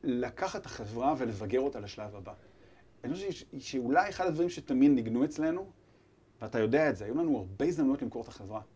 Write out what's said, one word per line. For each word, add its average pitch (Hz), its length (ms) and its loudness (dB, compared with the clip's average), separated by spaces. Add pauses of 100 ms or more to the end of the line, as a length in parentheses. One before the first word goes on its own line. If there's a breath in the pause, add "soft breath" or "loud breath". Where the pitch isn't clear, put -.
לקחת 127 580 -2
את - 40 -18
החברה 120 520 -2
ולבגר 113 420 0
אותה 135 200 0
לשלב 101 360 -10
הבא. 98 180 -14 (680 soft breath)
אני 131 100 -2
חושב 190 180 -4
ש-, - 140 -10 (140)
שאולי 135 500 2
אחד 185 180 -2
הדברים 170 220 2
שתמיד 143 420 6
ניגנו 120 340 4
אצלנו, 160 400 -2 (760 soft breath)
ואתה 113 180 -2
יודע 139 300 4
את 117 60 0
זה, 98 100 -10
היו 113 100 -4
לנו 156 220 2
הרבה 98 280 -4
הזדמנויות 147 360 2
למכור 120 200 -6
את 113 60 -10
החברה. 107 340 -10 (140)